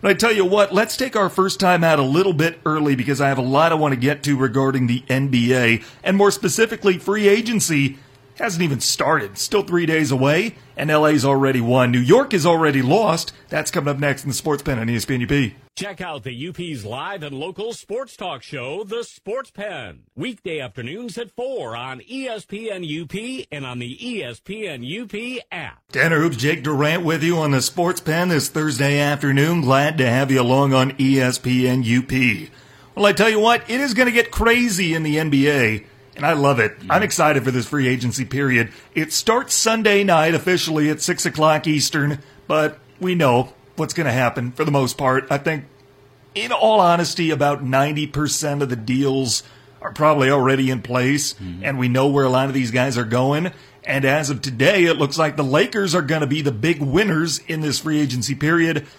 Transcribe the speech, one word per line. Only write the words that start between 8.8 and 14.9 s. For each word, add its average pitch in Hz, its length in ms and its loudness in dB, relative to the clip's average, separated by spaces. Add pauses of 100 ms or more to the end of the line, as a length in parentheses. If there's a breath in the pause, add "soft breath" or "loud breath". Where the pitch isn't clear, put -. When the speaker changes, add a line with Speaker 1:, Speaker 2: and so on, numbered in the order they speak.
Speaker 1:
Still - 260 0
three 175 220 0
days 156 260 2
away, 147 440 0 (200 loud breath)
and 151 160 -2
L 151 160 4
A's 151 160 4
already 135 380 2
won. 123 300 2
New 123 80 2
York 226 340 4
is 165 120 0
already 160 360 4
lost. 165 500 2 (180 loud breath)
That's 151 220 -4
coming 147 220 -2
up 135 60 -6
next 139 240 -2
in 143 60 -6
the 127 60 -4
Sports 143 280 -4
Pen 131 160 -2
on 113 100 -2
E 117 60 0